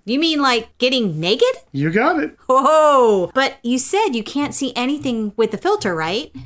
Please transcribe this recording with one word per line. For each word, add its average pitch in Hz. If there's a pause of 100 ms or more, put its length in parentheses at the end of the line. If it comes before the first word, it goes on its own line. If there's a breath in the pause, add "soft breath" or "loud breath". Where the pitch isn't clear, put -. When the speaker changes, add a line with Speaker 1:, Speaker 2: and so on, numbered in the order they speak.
Speaker 1:
You 240
mean, 311
like, 247
getting 233
naked? 180 (200)
Speaker 2:
You 147
got 285
it. - (100)
Speaker 1:
Whoa! 262
But 269
you 247
said 381
you 226
can't -
see 269
anything 247
with 220
the 208
filter, 370
right? 170 (140)